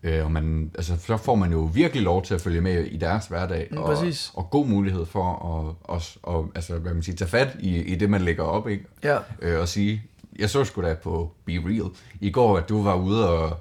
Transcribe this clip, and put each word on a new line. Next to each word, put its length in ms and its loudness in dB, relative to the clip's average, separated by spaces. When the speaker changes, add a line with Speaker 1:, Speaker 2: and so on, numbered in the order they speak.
Speaker 1:
øh, 220 2
og 80 0
man, 420 0
altså, 180 -2
så 100 2
får 180 2
man 180 4
jo 60 2
virkelig 280 2
lov 220 2
til 100 -4
at 60 -2
følge 200 0
med 240 2
i 120 -8
deres 300 -2
hverdag, 440 -4
Speaker 2:
Mm, 80 -8
Speaker 1:
og, 60 -4
Speaker 2:
præcis. 500 -2
Speaker 1:
og 160 -6
god 160 2
mulighed 400 2
for 180 -2
at, 80 -4
at, 220 -8
at, 100 0
altså, 180 -6
hvad 80 -4
kan 60 -2
man 60 0
sige, 140 -4
tage 120 -2
fat 320 2
i, 160 0
i 180 -2
det, 160 2
man 100 4
lægger 240 0
op, 240 0
ikke? 160 -4
Speaker 2:
Ja. 120 2
Speaker 1:
Øh, 180 0
og 80 0
sige, 340 0
"Jeg 120 0
så 140 2
sgu 180 -4
da 120 0
på 380 -4
Be 60 -4
Real 380 -2
i 100 0
går, 280 6
at 100 -2
du 140 2
var 120 4
ude 360 4
og" 300 0